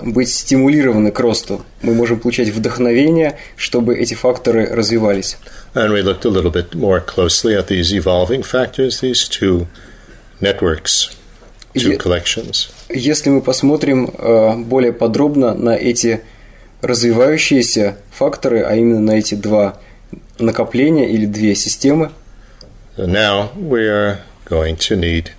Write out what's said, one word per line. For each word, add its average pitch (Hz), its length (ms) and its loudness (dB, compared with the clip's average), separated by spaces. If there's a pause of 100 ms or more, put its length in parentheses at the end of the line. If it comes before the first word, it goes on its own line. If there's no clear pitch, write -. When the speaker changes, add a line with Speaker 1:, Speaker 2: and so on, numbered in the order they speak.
Speaker 1:
быть 120 260 -2
стимулированы 131 840 2
к - 80 -6
росту. 107 440 -2 (160)
Мы 117 140 0
можем 117 260 0
получать 120 280 0
вдохновение, 123 920 0 (180)
чтобы 120 400 -2
эти 117 180 -4
факторы 117 520 0
развивались. 110 720 0 (360)
Speaker 2:
And 110 180 0
we 101 100 0
looked 95 220 -2
a 123 60 2
little 90 220 2
bit 87 220 -4
more 92 260 2
closely 95 560 0
at 95 120 -2
these 90 240 0
evolving 92 500 0
factors, 127 580 -2
these 127 280 -2
two 90 380 0 (760)
networks, 190 680 -2 (640)
two - 180 0
Speaker 1:
Е-, - 40 0
Speaker 2:
collections. 92 720 -4 (220)
Speaker 1:
если 139 400 -2
мы 139 100 4
посмотрим, 139 800 0
э, 113 400 4
более 120 340 0
подробно 127 640 2
на 117 220 0
эти 117 440 0 (640)
развивающиеся 120 1120 2 (140)
факторы, 135 520 0
а 104 120 0
именно 117 260 4
на 110 180 2
эти 107 160 -2
два 104 440 0 (600)
накопления 120 720 2
или 107 160 0
две 104 280 0
системы, 147 560 0 (880)
Speaker 2:
Now 101 560 0
we 139 340 -2
are 104 320 -2 (280)
going 80 280 -2 (120)
to 110 80 0
need 85 420 -2